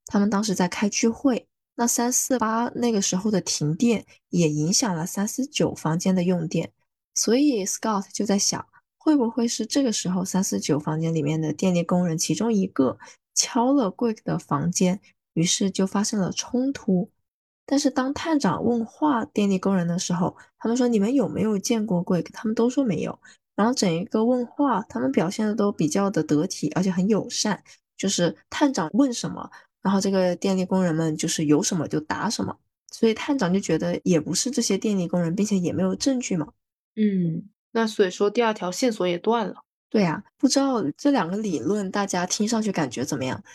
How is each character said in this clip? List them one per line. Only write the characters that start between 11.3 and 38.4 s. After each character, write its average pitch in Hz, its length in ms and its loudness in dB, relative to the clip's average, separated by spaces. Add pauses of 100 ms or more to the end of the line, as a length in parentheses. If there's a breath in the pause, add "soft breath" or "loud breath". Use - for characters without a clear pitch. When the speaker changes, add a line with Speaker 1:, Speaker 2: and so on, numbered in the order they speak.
Speaker 1:
的 156 140 -2
电 185 200 0
力 175 100 2
工 180 220 2
人 160 120 -2
其 - 180 -2
中 226 180 0
一 190 140 2
个 127 320 0 (340 loud breath)
敲 247 400 2
了 240 180 2
Greg 220 320 -2
的 165 140 -2
房 160 340 -2
间， 185 300 2 (320 soft breath)
于 160 100 2
是 190 280 0
就 190 160 0
发 196 160 -2
生 214 160 -2
了 170 120 0
冲 254 400 -4
突。 185 380 0 (560)
但 277 140 0
是 285 100 2
当 262 240 -2
探 320 260 0
长 185 240 0
问 226 220 0
话 254 400 0
电 202 240 0
力 190 80 2
工 196 180 0
人 175 120 0
的 170 100 -2
时 - 160 -4
候， 175 240 -2 (220 loud breath)
他 220 100 -4
们 240 80 0
说 247 100 2
：“你 233 120 2
们 202 120 2
有 262 160 2
没 294 140 -4
有 208 160 0
见 220 260 0
过 180 220 0
Greg？” 165 260 0
他 - 140 -12
们 220 80 -2
都 233 160 2
说 277 140 0
没 208 180 -2
有。 - 160 -6 (380 loud breath)
然 202 120 2
后 247 60 2
整 202 180 0
一 165 140 -2
个 220 180 0
问 247 220 2
话， 233 420 0
他 - 120 -8
们 262 120 0
表 220 160 2
现 214 200 -2
的 208 80 -2
都 202 160 2
比 165 180 0
较 196 220 2
的 175 100 0
得 151 240 2
体， - 300 -6
而 180 80 2
且 196 80 2
很 180 160 0
友 214 200 2
善， - 360 -4 (340 loud breath)
就 190 100 -4
是 175 280 0 (160 loud breath)
探 285 200 2
长 175 220 -2
问 262 180 4
什 226 200 -6
么， - 180 -12 (320 loud breath)
然 196 120 2
后 196 60 4
这 196 120 0
个 185 240 2
电 190 220 0
力 185 80 0
工 185 180 0
人 175 100 2
们 160 220 0
就 156 120 -4
是 165 180 -2
有 147 180 4
什 - 120 -2
么 151 120 -2
就 151 140 -4
答 - 280 -4
什 226 140 -4
么。 185 120 -6 (360)
所 - 160 2
以 220 60 4
探 277 240 -2
长 180 140 0
就 190 80 2
觉 170 180 0
得 175 260 -2
也 175 160 4
不 156 160 -2
是 240 160 -2
这 240 100 0
些 196 160 0
电 202 200 -2
力 175 100 0
工 175 120 0
人， 165 140 0
并 202 120 0
且 208 120 0
也 170 160 0
没 165 80 -2
有 185 140 0
证 254 240 0
据 220 160 -4
嘛。 156 120 -2 (480)
Speaker 2:
嗯， 185 540 0 (220)
那 226 160 0
所 214 180 2
以 185 60 0
说 202 180 0
第 233 140 0